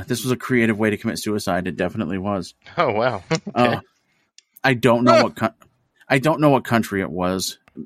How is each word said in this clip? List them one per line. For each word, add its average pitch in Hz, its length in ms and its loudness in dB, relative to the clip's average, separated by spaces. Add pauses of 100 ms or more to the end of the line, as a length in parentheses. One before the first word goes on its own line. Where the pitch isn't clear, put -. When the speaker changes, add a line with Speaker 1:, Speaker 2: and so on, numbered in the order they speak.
Speaker 1:
this 120 160 -4
was 127 80 -2
a 120 60 -2
creative 113 420 0
way 110 100 2
to 101 80 0
commit 98 220 -6
suicide. 95 480 -4
It 87 80 -6
definitely 92 420 -4
was. 98 360 -6 (240)
Speaker 2:
Oh, 156 160 2
wow. 110 340 -2
<laughs> - 40 -6
Okay. 160 100 -2 (340)
Speaker 1:
Uh, 101 40 -6 (840)
I 135 100 2
don't 120 300 4
know 123 140 6
Speaker 3:
Huh. - 60 6
Speaker 1:
what 107 120 -4
coun-, 113 180 -2 (560)
I 139 100 2
don't 151 220 0
know 151 80 6
what 131 140 4
country 107 380 0
it 95 100 -4
was. 90 480 -4 (260)